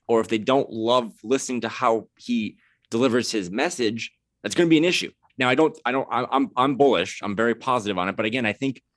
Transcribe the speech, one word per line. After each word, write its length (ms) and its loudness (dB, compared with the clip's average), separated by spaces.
or 140 4
if 80 -2
they 100 0
don't 320 0
love 420 0
listening 380 -2
to 60 -2
how 400 -2
he 400 -4
delivers 420 2
his 180 -4
message, 640 -4
that's 120 -6
gonna 140 4
be 100 6
an 60 2
issue. 260 -2
Now, 100 2
I 60 4
don't, 300 2
I 60 -2
don't, 200 -2
I, 200 -2
I'm, 260 0
I'm 200 2
bullish. 460 2
I'm 120 -6
very 200 0
positive 440 -2
on 100 -2
it. 80 -4
But 100 -2
again, 200 -2
I 60 0
think 300 -4